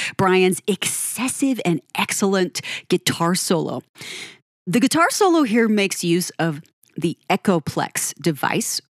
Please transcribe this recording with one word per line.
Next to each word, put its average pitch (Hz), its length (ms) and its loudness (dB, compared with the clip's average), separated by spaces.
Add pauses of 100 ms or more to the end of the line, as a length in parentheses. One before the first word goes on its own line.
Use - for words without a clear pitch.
(180)
Brian's 185 500 4
excessive - 960 -2
and 170 180 0 (140)
excellent 196 640 0 (300)
guitar 175 460 0
solo. 151 460 -2 (840)
The 185 140 0
guitar 311 300 4
solo 339 340 4
here 233 240 2
makes 202 380 0
use 170 240 0 (100)
of 160 220 -2 (340)
the 160 220 -2 (120)
Echoplex - 920 -2
device, 160 580 -2 (140)